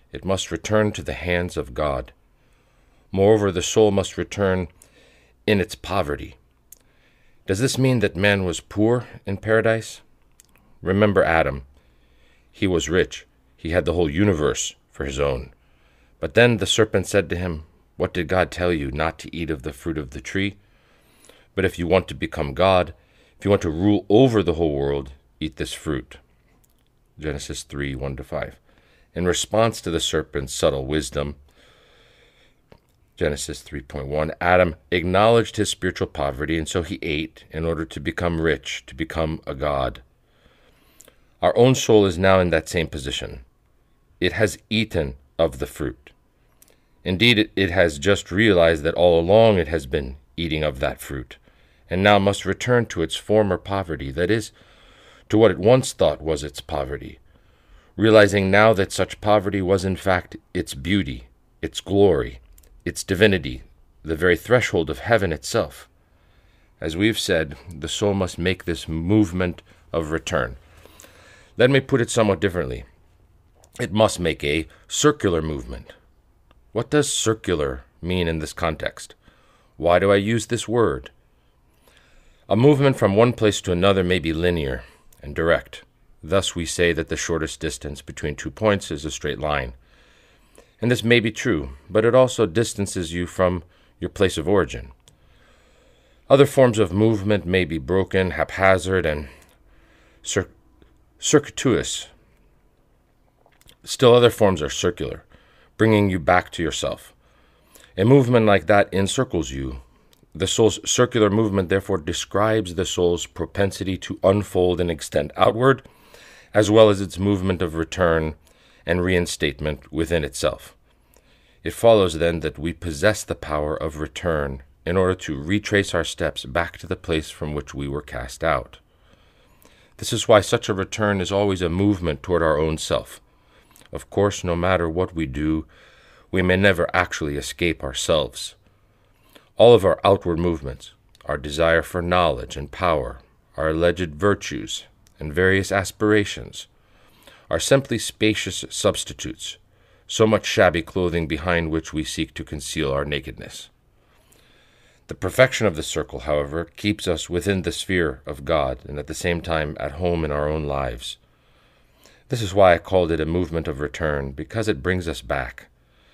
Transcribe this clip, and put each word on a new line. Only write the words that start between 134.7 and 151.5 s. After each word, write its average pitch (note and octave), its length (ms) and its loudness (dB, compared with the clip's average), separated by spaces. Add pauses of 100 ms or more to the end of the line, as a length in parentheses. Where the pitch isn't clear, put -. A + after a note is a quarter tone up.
what E2+ 260 -4
we D#2+ 120 -2
do, D2+ 400 -4 (640)
we F#2+ 100 0
may F2+ 160 4
never F#2+ 380 2
actually D#2+ 420 -2
escape D#2 460 -4
ourselves. - 720 -4 (1000)
All A#2 180 10
of G2 100 6
our F2+ 180 2
outward F#2 360 2
movements, D2 560 -4 (320)
our D2 100 -4
desire D#2+ 460 0
for F2 180 -6
knowledge E2+ 560 0
and C#2+ 140 -10
power, D2 480 -2 (400)
our D#2 120 0
alleged E2 440 0
virtues, D2 720 -4 (320)
and D2+ 160 -8
various F#2 360 2
aspirations, G2+ 960 -2 (840)
are E2 100 0
simply C3 380 2
spacious - 720 -2
substitutes, - 880 -4 (480)
so - 200 2
much A2 200 2
shabby F2 360 2
clothing E2+ 440 -2
behind E2 440 -2